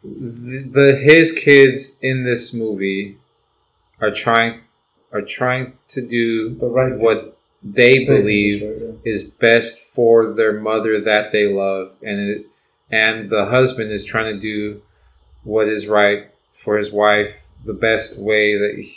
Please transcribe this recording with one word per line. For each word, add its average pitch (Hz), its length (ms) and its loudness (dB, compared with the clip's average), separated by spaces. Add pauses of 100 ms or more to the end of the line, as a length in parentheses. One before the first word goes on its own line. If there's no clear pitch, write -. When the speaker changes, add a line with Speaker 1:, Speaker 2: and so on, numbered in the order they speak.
Speaker 1:
The, 123 540 -14 (120)
the, 139 320 6
his 160 300 6
kids 139 680 4
in 131 240 -4
this 120 300 -4
movie 98 640 -6 (840)
are 107 120 0
trying, 113 480 -2 (520)
are 104 100 -6
trying 127 520 -6 (140)
to 127 180 -8
do 117 480 -2
Speaker 2:
The - 140 -6
right 127 240 0
thing. 107 100 -4
Speaker 1:
what - 340 0 (260)
they 123 380 4
Speaker 2:
They 120 60 -4
think - 20 -2
Speaker 1:
believe 104 540 2
Speaker 2:
is 107 200 -10
right, 113 220 -14
yeah. 117 80 -4
Speaker 1:
is 101 120 -4
best - 680 0
for 117 400 4
their 107 260 0
mother 107 400 -2
that 107 320 0
they 104 200 0
love, 95 400 -4 (100)
and 101 180 -8
it, 101 260 -6 (440)
and 110 380 -2
the 104 180 -2
husband 120 440 0
is 104 140 -6
trying 110 280 -6
to 101 60 -10
do 104 420 -8 (600)
what 107 240 0
is 104 220 -4
right 104 400 2 (240)
for - 240 -4
his 104 160 -4
wife 104 560 0 (160)
the 107 100 -10
best 110 460 -2
way 104 360 0
that 104 200 -4
he - 200 -16